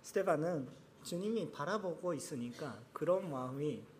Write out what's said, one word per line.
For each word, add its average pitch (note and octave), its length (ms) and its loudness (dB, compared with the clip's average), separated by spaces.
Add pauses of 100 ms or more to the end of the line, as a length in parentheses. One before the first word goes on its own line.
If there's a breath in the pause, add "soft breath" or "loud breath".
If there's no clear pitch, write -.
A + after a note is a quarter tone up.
스테반은 E3 600 2 (360)
주님이 F#3+ 480 -2
바라보고 F3 640 0
있으니까 B2 640 -4 (140)
그런 F3+ 360 4
마음이 C3 540 -2 (160)